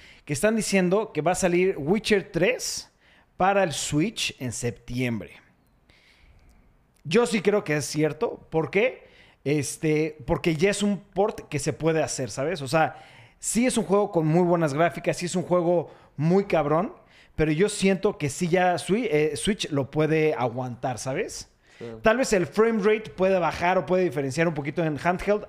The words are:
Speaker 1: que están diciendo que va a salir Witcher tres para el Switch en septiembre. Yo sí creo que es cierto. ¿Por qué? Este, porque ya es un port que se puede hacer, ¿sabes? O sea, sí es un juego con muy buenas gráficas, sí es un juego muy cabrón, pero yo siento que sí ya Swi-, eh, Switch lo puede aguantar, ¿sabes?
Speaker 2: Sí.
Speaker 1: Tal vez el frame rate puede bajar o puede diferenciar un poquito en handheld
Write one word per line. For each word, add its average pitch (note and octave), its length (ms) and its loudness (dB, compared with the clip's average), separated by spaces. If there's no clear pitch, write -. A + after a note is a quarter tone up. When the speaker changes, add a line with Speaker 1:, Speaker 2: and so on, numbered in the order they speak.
Speaker 1:
que - 80 -6
están G#3+ 220 2
diciendo G3 580 2
que D3+ 100 -2
va F3 100 2
a - 20 2
salir F3+ 420 2
Witcher G3 540 0
tres - 580 -2
para G3 280 2
el E3 80 -4
Switch - 680 -2
en B2 140 -6
septiembre. A#2+ 800 -6
Yo G3 220 4
sí G#3 140 0
creo G3+ 240 2
que D3+ 120 0
es C#3+ 100 -4
cierto. D3+ 640 -2
¿Por D#3+ 200 -2
qué? - 380 0
Este, D3+ 840 -2
porque E3 300 0
ya F#3+ 140 2
es G3 120 -2
un G3+ 160 0
port - 500 -2
que D3 100 -4
se C#3 140 -2
puede D#3+ 300 0
hacer, C3 280 -4
¿sabes? D3 300 -6
O C#3 80 -10
sea, D#3 340 0
sí - 280 0
es A#3+ 120 0
un G3 60 0
juego G3+ 280 2
con D#3+ 140 2
muy E3 160 4
buenas E3+ 320 2
gráficas, E3 420 0
sí - 100 -8
es E3 80 -6
un F3+ 80 -2
juego E3+ 480 0
muy F3 260 2
cabrón, E3 480 0
pero D#3 160 2
yo F#3 180 2
siento F#3+ 480 0
que D3 100 -4
sí F3 200 -4
ya F3+ 280 2
Swi-, G3 340 -2
eh, D3+ 260 2
Switch - 340 -4
lo C#3 200 -2
puede D#3 440 2
aguantar, B2 640 -4
¿sabes? D3 500 -8
Speaker 2:
Sí. A#2 80 -14
Speaker 1:
Tal A3+ 160 4
vez C4 160 0
el F3 120 2
frame A3 360 2
rate G#3+ 280 0
puede F#3 280 2
bajar E3+ 400 0
o F3 80 -2
puede F#3 180 2
diferenciar C#3+ 420 0
un F3 60 0
poquito D3+ 320 -4
en D3+ 180 -2
handheld G3 460 0